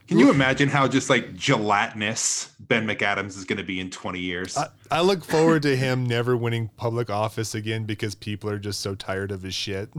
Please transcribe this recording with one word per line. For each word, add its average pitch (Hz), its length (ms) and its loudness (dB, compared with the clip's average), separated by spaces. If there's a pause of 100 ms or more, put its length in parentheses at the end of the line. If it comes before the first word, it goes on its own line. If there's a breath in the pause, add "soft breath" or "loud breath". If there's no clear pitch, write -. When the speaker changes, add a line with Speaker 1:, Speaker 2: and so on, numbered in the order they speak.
Speaker 1:
can 170 100 4
you 269 120 10
imagine 139 400 4
how 139 180 4
just, 131 220 0
like, 117 240 2
gelatinous 107 1160 0 (100)
Ben 110 260 0
McAdams 101 500 -2
is 95 80 -14
gonna 98 200 -4
be 92 140 -6
in 92 120 -6
twenty 90 300 -8
years? 90 360 -6
Speaker 2:
I, 147 120 -2 (220)
I 151 120 0
look 185 220 2
forward 160 380 4
to 139 140 2
him 127 300 0
never 120 300 2
winning 117 400 -2
public 117 340 -4
office 107 440 -2
again 110 300 -4
because 107 300 -6
people 104 340 -8
are 104 100 -4
just 101 220 -8
so 98 140 -6
tired 98 360 -6
of 95 120 -8
his 92 120 -8
shit. 101 440 -6